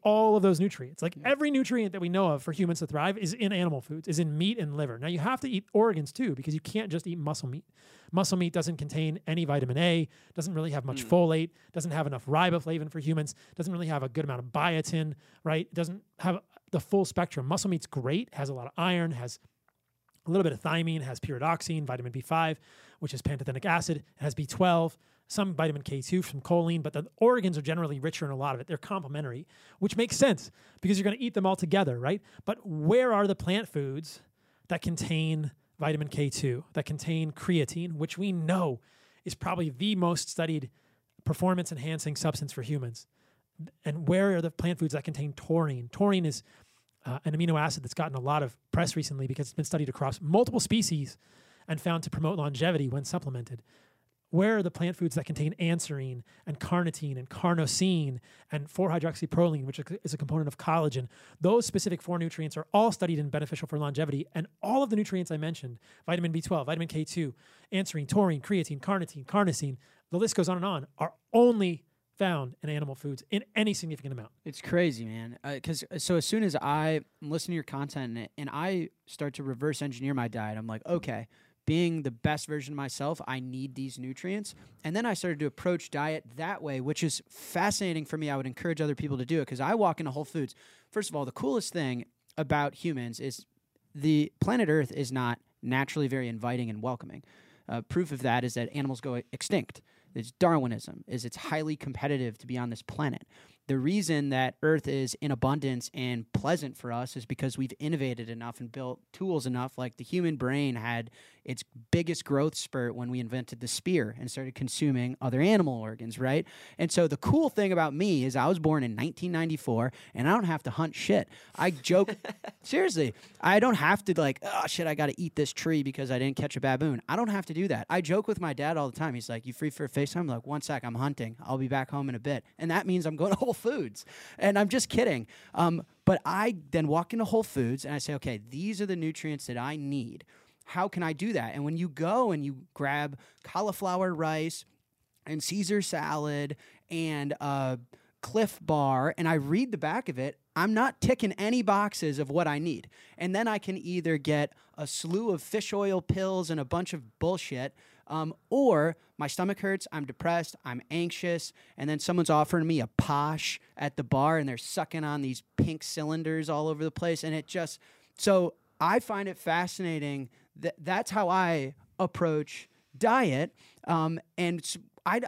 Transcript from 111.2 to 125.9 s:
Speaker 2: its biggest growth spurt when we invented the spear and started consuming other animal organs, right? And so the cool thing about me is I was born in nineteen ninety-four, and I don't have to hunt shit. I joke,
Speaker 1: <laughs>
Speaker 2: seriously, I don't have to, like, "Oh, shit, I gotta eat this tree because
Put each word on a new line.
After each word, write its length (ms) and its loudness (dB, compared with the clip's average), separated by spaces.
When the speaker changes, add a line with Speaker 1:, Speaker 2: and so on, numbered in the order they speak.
Speaker 2:
its 180 -8
biggest 340 0
growth 300 2
spurt 400 -4
when 160 -6
we 100 -2
invented 400 -6
the 80 -6
spear 500 0
and 120 -8
started 240 -8
consuming 640 0
other 200 2
animal 340 6
organs, 440 -8
right? 280 2
And 120 0
so 160 4
the 100 -2
cool 340 4
thing 220 2
about 220 2
me 300 2
is 120 0
I 100 4
was 120 4
born 240 2
in 120 -2
nineteen 380 -4
ninety-four, 600 0
and 140 2
I 40 8
don't 120 4
have 200 0
to 60 -4
hunt 240 -2
shit. 340 2
I 140 2
joke, 460 2
Speaker 1:
<laughs> 240 -14
Speaker 2:
seriously, 520 0
I 200 8
don't 140 6
have 320 4
to, 140 2
like, 220 2
"Oh, 240 -2
shit, 200 -4
I 80 0
gotta 240 0
eat 180 -6
this 160 0
tree 300 0
because 280 -4